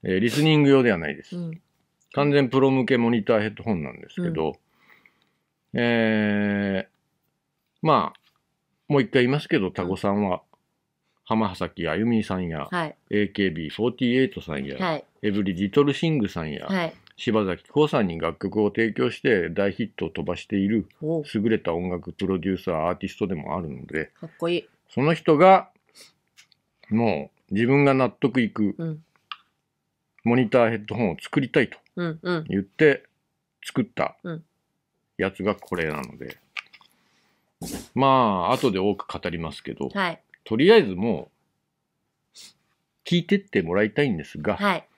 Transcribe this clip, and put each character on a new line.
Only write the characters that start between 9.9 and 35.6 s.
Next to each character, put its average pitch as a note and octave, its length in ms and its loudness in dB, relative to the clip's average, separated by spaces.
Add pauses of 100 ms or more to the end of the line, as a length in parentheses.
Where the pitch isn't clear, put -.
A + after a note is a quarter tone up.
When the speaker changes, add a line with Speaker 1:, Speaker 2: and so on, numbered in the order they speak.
Speaker 1:
さ G2+ 140 -2
ん G2+ 160 0
は、 F2+ 160 -2 (840)
浜 G#2+ 320 -2
崎 E2+ 320 -6
あ D#2 80 0
ゆ G#2 80 0
み A2+ 200 2
さ F#2+ 140 -4
ん F2+ 120 -4
や、 D2+ 200 -6
Speaker 2:
は E3+ 180 -4
い。 - 80 -14 (140)
Speaker 1:
エ G#2 140 0
ー G2 80 -4
ケ G2 160 0
ー E2+ 60 -2
ビ D#2 140 -8
ー - 20 -8
フ G#2+ 160 -4
ォ - 40 0
ー - 40 -2
テ B2+ 120 -4
ィ A#2+ 100 0
ー C3 60 4
エ - 40 4
イ - 40 -6
ト - 120 -12
さ D#2 140 -8
ん C2+ 100 -6
や、 C2+ 120 -10
Speaker 2:
は E3+ 180 -4
い。 - 100 -12 (160)
Speaker 1:
エ G#2 100 -2
ブ G2+ 120 -2
リ G2 100 -2
リ F#2+ 180 -2
ト D3 120 4
ル C#3+ 100 2
シ E3 160 -2
ン D#3 80 0
グ G#2 100 0
さ E2+ 140 -6
ん D#2 100 -8
や、 - 140 -10
Speaker 2:
は F#3 200 -2
い。 - 80 -10 (240)
Speaker 1:
柴 - 280 0
咲 F2+ 240 -6
コ D3+ 160 2
ウ - 20 -4
さ C#3 140 0
ん G2 60 2
に E2 120 -4
楽 D#2+ 200 -4
曲 G2 220 -2
を G2+ 80 2
提 A2+ 220 0
供 B2 180 -2
し - 120 -10
て F#2+ 280 2
大 G2 220 0
ヒ F#2+ 120 -6
ッ - 120 -6
ト E2 120 -6
を - 20 -6
飛 D#2 180 -6
ば F2 80 -4
し - 140 -18
て G2+ 80 0
い G2 100 2
る G#2 180 0 (160)
Speaker 2:
お D#3 200 -4
う。 - 20 -12 (100)
Speaker 1:
優 A2 140 0
れ A2 120 2
た E2 140 -4
音 F2+ 160 -4
楽 F2+ 220 -8
プ F#2+ 160 -6
ロ F#2 120 0
デ F2+ 100 -4
ュ F#2+ 60 0
ー - 20 -10
サ - 140 -6
ー、 E2 40 -2 (140)
ア - 20 0
ー F2+ 60 -2
テ G2 100 -10
ィ - 20 -6
ス - 80 -14
ト G#2+ 80 -2
で F2+ 100 -4
も D2+ 220 -6
あ F#2 40 -6
る D#2+ 80 -10
の B1+ 160 -12
で、 D2+ 340 -8
Speaker 2:
か E3 80 -16
っ - 100 -18
こ E3+ 120 -4
い F3 80 -2
い。 - 120 -10 (200)
Speaker 1:
そ - 120 -4
の D#3+ 120 2
人 D#3 240 2
が、 F#3 320 8 (1200)
も G#2+ 420 0 (180)
う - 40 -4
自 A2 120 2
分 C#3 200 6
が C3+ 80 6
納 B2+ 160 4
得 B2+ 320 0
い G#2+ 100 0
く G#2 260 -2
Speaker 2:
う E3 80 -8
ん。 D#3+ 180 -10 (1200)
Speaker 1:
モ A#2+ 100 4
ニ B2 140 2
タ A#2+ 160 4
ー A2+ 60 0
ヘ A#2 40 -2
ッ G#2 100 -8
ド - 100 -8
ホ A#2 100 0
ン F2 60 0
を D2+ 80 -6
作 - 200 -4
り B2+ 100 -2
た C#3+ 120 2
い G#2+ 80 0
と - 80 -20 (180)
Speaker 2:
う F3 80 -6
ん、 D#3+ 180 -6
う F3+ 120 -4
ん。 D#3+ 160 -4
Speaker 1:
言 G3+ 100 0
っ - 40 -2
て - 420 2 (580)
作 B2+ 200 -2
っ - 20 0
た - 380 -4
Speaker 2:
う F3 100 -10
ん。 D#3+ 100 -12 (760)
Speaker 1:
や F#2+ 140 -2
つ - 100 -14
が G2+ 140 -2
こ - 220 -10